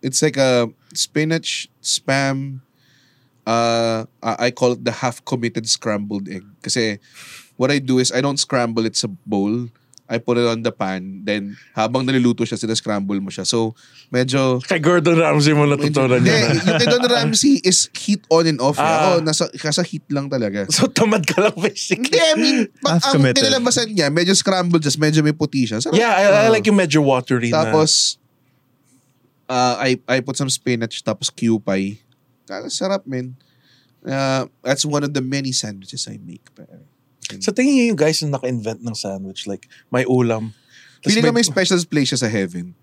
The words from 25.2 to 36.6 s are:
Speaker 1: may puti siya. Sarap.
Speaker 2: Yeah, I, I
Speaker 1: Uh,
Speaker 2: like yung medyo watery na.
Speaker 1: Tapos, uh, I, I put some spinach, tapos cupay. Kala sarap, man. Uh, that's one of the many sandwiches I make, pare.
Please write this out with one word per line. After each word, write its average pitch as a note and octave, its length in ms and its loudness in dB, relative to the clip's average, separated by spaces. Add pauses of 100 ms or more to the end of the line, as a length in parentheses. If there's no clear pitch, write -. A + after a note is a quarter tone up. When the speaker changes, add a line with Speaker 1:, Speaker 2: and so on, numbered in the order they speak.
Speaker 1:
may D3+ 160 0
puti C#3 320 -2
siya. A2 160 -4
Sarap. F3 160 2
Speaker 2:
Yeah, A#3 160 2
I, F#3+ 80 4
I G#3 240 6
Speaker 1:
Uh, A3 80 6
Speaker 2:
like G#3 80 -2
yung G#3+ 160 4
medyo D3+ 240 2
watery B2 480 0
na. A#2 160 2
Speaker 1:
Tapos, D#3 480 2 (1300)
uh, B2 320 0
I, B2+ 320 0
I B2+ 160 0
put C3+ 160 -6
some C3+ 80 -2
spinach, A#2 560 -4
tapos - 240 -4
cupay. G#2 720 -2 (480)
Kala G2+ 240 -12
sarap, G3 320 -4
man. B2+ 320 -8 (640)
Uh, C3+ 480 -4 (160)
that's C3+ 240 -2
one D3 160 0
of D3 80 -4
the C#3+ 80 -2
many C3+ 320 -4
sandwiches G2+ 560 -8
I A2 80 -14
make, - 400 -20
pare. - 240 -20 (640)